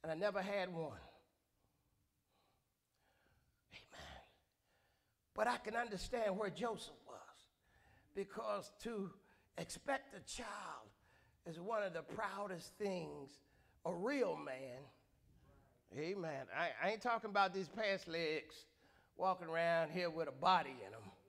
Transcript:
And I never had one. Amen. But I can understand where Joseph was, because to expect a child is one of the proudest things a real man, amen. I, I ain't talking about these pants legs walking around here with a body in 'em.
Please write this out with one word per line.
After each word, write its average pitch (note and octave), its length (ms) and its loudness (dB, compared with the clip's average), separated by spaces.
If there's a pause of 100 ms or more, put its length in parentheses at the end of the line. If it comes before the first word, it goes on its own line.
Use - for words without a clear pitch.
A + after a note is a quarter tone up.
And D#3+ 100 -4
I D#3 40 2
never G3 260 2
had F#3+ 320 0
one. D#3+ 180 -2 (2750)
Amen. - 480 -14 (1120)
But G#3+ 120 4
I A#3+ 100 4
can G#3+ 180 -4
understand G#3+ 640 0
where G#3+ 120 2
Joseph F#3 440 -2 (120)
was, A#2 120 -14 (1000)
because G3+ 560 -2 (120)
to G#3 280 -2 (460)
expect C4+ 580 -4
a F3+ 60 -12
child F3+ 640 -8 (580)
is E3 140 -8
one G#3 240 0
of F#3 100 -2
the E3 80 -2
proudest G3 760 -4
things D3+ 640 -2 (460)
a F3 80 2
real G3+ 440 2
man, C3 420 -6 (1200)
amen. D#3+ 480 -2 (100)
I, E3 140 4 (120)
I F3+ 100 4
ain't A3 100 -4
talking A3+ 280 0
about G3 240 6
these F#3+ 140 -2
pants G3 400 0
legs E3 580 -2 (520)
walking F3+ 300 2
around E3 440 4
here F3 180 2
with D#3+ 200 0
a C3 40 -8
body C#3+ 420 6 (100)
in G2 80 -10
'em. A2+ 180 -12 (180)